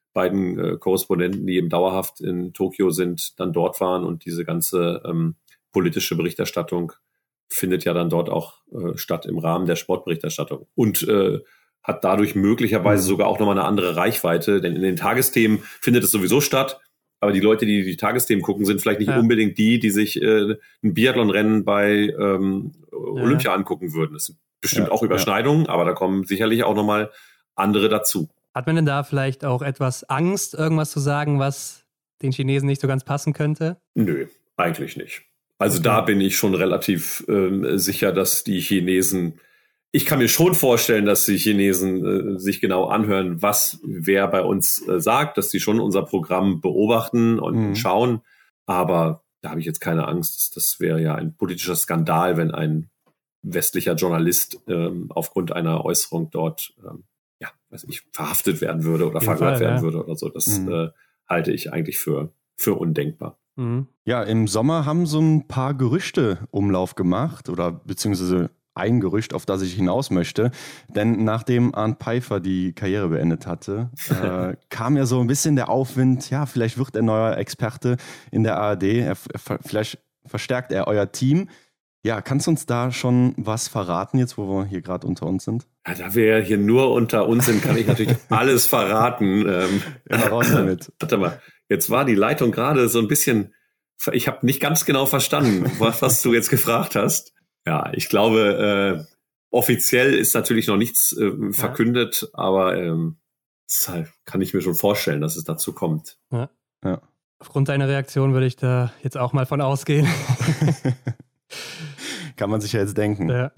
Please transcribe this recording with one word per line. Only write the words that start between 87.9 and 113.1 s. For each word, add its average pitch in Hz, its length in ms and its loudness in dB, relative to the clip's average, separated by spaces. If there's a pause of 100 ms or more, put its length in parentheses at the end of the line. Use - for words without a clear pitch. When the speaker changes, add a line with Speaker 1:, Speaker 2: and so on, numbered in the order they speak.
Speaker 2:
<laughs> - 80 -20
Speaker 1:
alles 123 360 4
verraten. 107 800 2
Ähm, 92 340 0 (260)
Speaker 2:
Ja, 113 200 2
raus 117 240 0
damit. 95 440 0
Speaker 1:
<clears throat> - 40 -20
Warte 151 160 0
mal, 90 240 -2 (280)
jetzt 95 220 0
war 127 140 2
die 127 100 2
Leitung 117 380 2
gerade 127 360 2
so 110 120 2
ein 107 80 2
bisschen, 117 460 0 (420)
ver-, - 180 -4
ich 120 140 0
hab - 160 -2
nicht 123 160 0
ganz 156 240 0
genau 135 220 2
verstanden, 131 680 2
Speaker 2:
<laughs> - 60 -6
Speaker 1:
was, 117 200 2
was 127 220 2
du 123 100 2
jetzt 117 160 2
gefragt 120 460 0
hast. - 380 0 (340)
Ja, 78 260 -2
ich - 160 -4
glaube, 101 1000 2
äh, - 40 -20 (380)
offiziell 123 640 2
ist - 200 2
natürlich 110 340 0
noch 104 80 2
nichts, - 360 0
äh, - 140 -2
Speaker 3:
Ja. 101 260 -4
Speaker 1:
verkündet, 120 800 -2
aber, 95 420 2
ähm, 82 400 -2 (520)
es - 200 -2
halt, 85 200 -6 (180)
kann - 160 -4
ich 92 120 -2
mir 95 60 0
schon 85 160 -2
vorstellen, 90 440 0
dass 80 140 -2
es - 80 -8
dazu 82 300 -6
kommt. 80 460 -6 (120)
Speaker 3:
Ja. 123 200 -6 (340)
Speaker 2:
Ja. 92 180 -4 (380)
Speaker 3:
Aufgrund 139 280 -2
deiner 139 200 0
Reaktion 135 440 0
würde 131 140 2
ich 123 80 -2
da 123 380 0 (100)
jetzt 135 160 -6
auch 127 140 -2
mal 131 120 0
von 143 160 -2
ausgehen. 143 520 2
Speaker 2:
<laughs> - 40 -2 (2250)
Kann 104 140 -4
man 110 100 0
sich 104 140 -6
ja 110 60 0
jetzt 98 180 -2
denken. 104 320 0